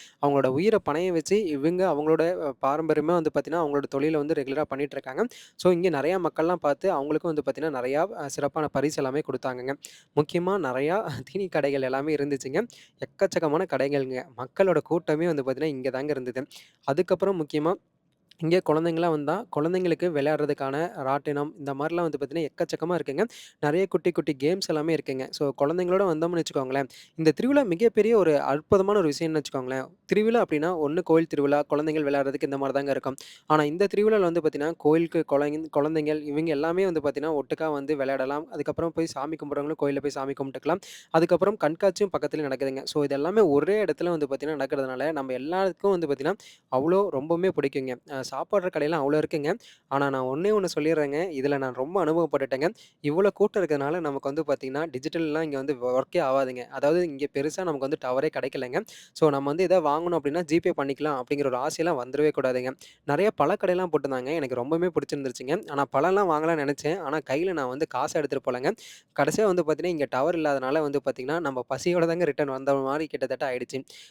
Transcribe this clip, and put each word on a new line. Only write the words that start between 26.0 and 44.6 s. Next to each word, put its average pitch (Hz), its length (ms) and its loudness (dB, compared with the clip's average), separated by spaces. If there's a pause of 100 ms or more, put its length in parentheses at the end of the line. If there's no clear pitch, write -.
வந்தோம்னு 170 360 0
வச்சுக்கோங்களேன், 135 480 -2 (300)
இந்த 156 140 4
திருவிழா 277 320 2
மிகப்பெரிய 220 520 4
ஒரு 165 160 6 (120)
அற்புதமான 190 540 4
ஒரு 165 100 4
விஷயம்னு 156 320 0
வச்சுக்கோங்களேன். 131 460 -4 (200)
திருவிழா 214 340 4
அப்டின்னா, 160 380 0
ஒண்ணு 156 260 0
கோயில் 165 240 4
திருவிழா, 143 360 2
குழந்தைகள் 156 400 0
விளையாடுறதுக்கு 139 440 0
இந்த 139 100 -4
மாரி 135 160 -2
தாங்க 139 180 0
இருக்கும். 131 240 -4 (300)
ஆனா, 151 180 4
இந்த 180 240 0
திருவிழால 208 340 4
வந்து 170 200 2
பார்த்தீங்கன்னா, 151 360 -2
கோயிலுக்கு 160 460 2
குழங்-, 147 460 0
குழந்தைகள் 151 540 0
இவங்க 151 280 0
எல்லாமே 165 320 0
வந்து 165 180 0
பார்த்தீங்கன்னா, 143 340 -2
ஒட்டுக்கா 143 360 -4
வந்து 143 240 -2
விளையாடலாம். 135 540 -2
அதுக்கப்புறம் 160 420 -4
போய் 165 180 -2
சாமி 151 260 -6
கும்பிடுறவங்களும் 147 440 -4
கோயில்ல 139 220 0
போய் 139 140 -4
சாமி 139 200 -6
கும்பிட்டுக்கலாம். 135 460 -4 (320)
அதுக்கப்புறம் 180 460 4
கண்காட்சியும் 180 520 0
பக்கத்துலயே 151 340 -4
நடக்குதுங்க. 135 380 -4
So, - 160 -4
இது 139 160 0
எல்லாமே 185 340 4
ஒரே 151 300 4
இடத்துல 170 300 0
வந்து 151 180 -2
பார்த்தீங்கன்னா, 143 300 -4
நடக்கிறதுனால, 135 540 -2